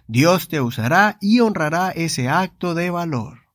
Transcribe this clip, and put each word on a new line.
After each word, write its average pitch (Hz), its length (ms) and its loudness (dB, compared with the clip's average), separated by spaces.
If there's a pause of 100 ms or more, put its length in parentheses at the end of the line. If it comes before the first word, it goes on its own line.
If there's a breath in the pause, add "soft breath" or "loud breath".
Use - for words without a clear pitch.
Dios 165 400 4
te 156 120 -2
usará 135 600 0
y 214 180 2
honrará 180 520 0
ese 156 380 -4
acto 175 460 -2
de 175 160 -2
valor. 160 640 -6